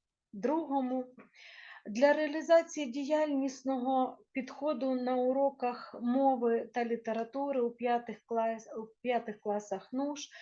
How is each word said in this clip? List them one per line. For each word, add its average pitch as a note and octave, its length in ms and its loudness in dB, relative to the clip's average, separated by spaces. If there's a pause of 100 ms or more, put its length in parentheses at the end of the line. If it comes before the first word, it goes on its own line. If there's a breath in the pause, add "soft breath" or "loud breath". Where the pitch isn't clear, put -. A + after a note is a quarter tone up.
(340)
другому. C4 720 0 (800 loud breath)
Для B3 280 6
реалізації D4+ 720 2
діяльнісного C4+ 1300 0 (140)
підходу C4 640 -2
на B3+ 200 -2
уроках B3+ 840 0
мови A#3+ 720 2
та A#3+ 120 0
літератури A#3 760 -2
у A#3+ 100 0
п'ятих A#3+ 540 -2
клас-, A3+ 420 -2 (100)
у A3 100 -10 (140)
п'ятих A#3 380 -2
класах G#3 540 -4
нуш C#4+ 360 -4 (120 loud breath)